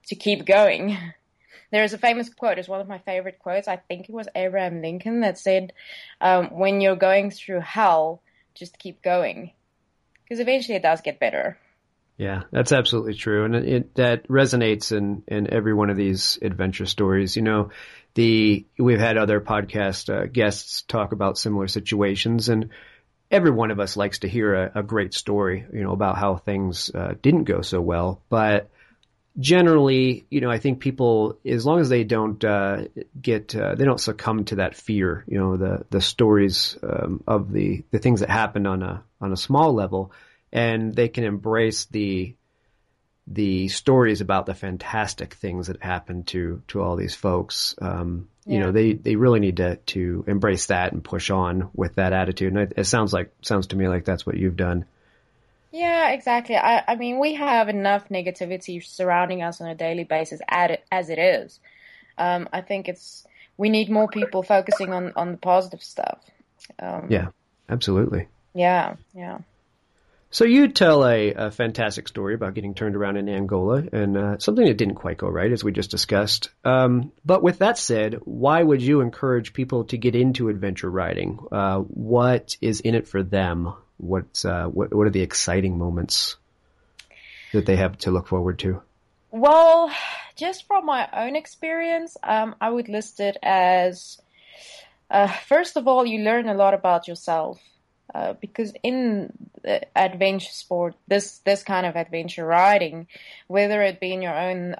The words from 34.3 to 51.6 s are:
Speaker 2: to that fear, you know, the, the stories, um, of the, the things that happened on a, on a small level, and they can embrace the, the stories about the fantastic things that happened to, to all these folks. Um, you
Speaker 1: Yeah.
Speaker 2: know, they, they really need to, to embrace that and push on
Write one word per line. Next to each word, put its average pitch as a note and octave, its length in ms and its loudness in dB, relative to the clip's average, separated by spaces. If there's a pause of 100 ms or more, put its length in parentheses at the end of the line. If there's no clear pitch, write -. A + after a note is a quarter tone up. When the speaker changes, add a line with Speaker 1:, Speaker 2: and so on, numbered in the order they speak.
Speaker 2:
to G#2 100 -6
that F#2+ 180 -2
fear, F#2+ 540 -2
you G2+ 100 -2
know, F#2+ 180 2
the, F#2+ 340 -2
the G2+ 100 0
stories, G2+ 840 2
um, - 460 -4
of G2 240 0
the, G2 400 -2
the G#2+ 80 0
things A#2+ 200 4
that G2+ 100 -2
happened G#2 360 0
on F#2 160 -2
a, F#2 220 -8 (160)
on G2 120 -4
a F#2+ 40 -2
small D3 360 2
level, F#2+ 380 -2 (400)
and A2+ 440 0
they A#2 140 2
can A#2 160 -4
embrace A2 640 0
the, G2 480 -4 (920)
the F#2+ 420 0
stories A#2 540 2
about F#2+ 240 -2
the F#2+ 80 -6
fantastic G2 800 -8
things F2+ 320 -8
that - 160 -10
happened F2+ 460 -6
to, F2 400 -6
to G2+ 120 -4
all F2+ 160 -2
these F#2 180 -6
folks. - 640 -2
Um, F2 480 -6 (180)
you - 80 -4
Speaker 1:
Yeah. G2+ 120 2
Speaker 2:
know, F#2+ 60 0
they, A2 220 4
they A2 220 -2
really A#2 240 4
need F#2 180 0
to, F2+ 180 0
to F2+ 500 -6
embrace G2+ 400 0
that F2+ 260 0
and E2+ 120 -6
push - 260 -6
on F#2 440 0